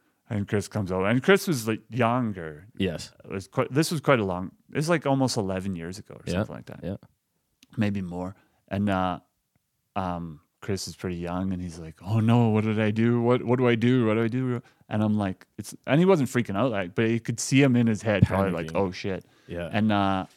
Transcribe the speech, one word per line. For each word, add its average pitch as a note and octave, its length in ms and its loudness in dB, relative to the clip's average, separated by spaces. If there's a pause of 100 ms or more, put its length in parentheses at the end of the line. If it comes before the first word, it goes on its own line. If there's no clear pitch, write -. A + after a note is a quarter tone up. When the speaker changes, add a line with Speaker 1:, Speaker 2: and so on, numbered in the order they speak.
(300)
Speaker 1:
And G2+ 180 -4
Chris G#2 200 -4
comes F#2+ 220 -4
over, F#2 160 0
and B2 160 2
Chris G3 240 4
was, B2 220 -2
like, A2 220 -4
younger. G#2+ 760 -2 (120)
Speaker 2:
Yes. F2 340 -4 (120)
Speaker 1:
It - 60 -16
was F#2+ 160 -8
quite, - 240 -2
this D3 200 0
was D#3 100 -4
quite C3+ 200 4
a G#2 40 0
long, F#2 280 -4 (200)
it's, D3+ 160 -2
like, E3 180 0
almost C3+ 300 2
eleven F#2+ 400 -4
years E2+ 220 -10
ago - 160 -18
or - 100 -20
Speaker 2:
Yeah, - 100 -4
Speaker 1:
something F2 220 -2
like A1+ 100 -16
that. - 160 -16
Speaker 2:
yeah. F2+ 140 -6 (800)
Speaker 1:
Maybe G#2 240 0
more. F2+ 340 -8 (340)
And, G2+ 200 0
uh, F#2 320 0 (760)
um, E2+ 440 -6 (220)
Chris F#2+ 260 -6
is E2 80 -14
pretty F2+ 200 -6
young, F2+ 360 -4
and F2+ 80 -6
he's F2 180 -8
like, D#2+ 240 -16
"Oh G#2 180 0
no, A#2 280 6
what G#2+ 160 2
did A2 160 0
I A2 100 2
do? A#2 300 2
What, A#2+ 240 2
what A#2+ 140 2
do B2 100 4
I A#2 60 6
do? A#2+ 320 4
What G#2+ 80 2
do A2+ 80 2
I A2+ 60 0
do?" B2 340 -4 (260)
And G#2+ 140 0
I'm G#2+ 160 2
like, G2 280 -4 (120)
it's, - 160 -14 (120)
and C#3 140 4
he F3+ 60 4
wasn't E3 240 4
freaking G#2 260 -2
out, A#2+ 140 2
like, G2 240 -4
but A#2+ 80 0
you A2+ 180 0
could A2+ 180 -6
see C3+ 220 2
him C3+ 160 6
in A#2+ 100 4
his G#2+ 140 0
head, G#2 260 2
probably G2 260 0
like, E2 160 -4
Speaker 2:
Panicking. D#2+ 120 -8
Speaker 1:
"Oh F#2+ 100 0
shit." F2+ 360 -6 (200)
Speaker 2:
Yeah. E2+ 240 -8
Speaker 1:
And, G#2+ 220 2
uh, G2 320 2 (120)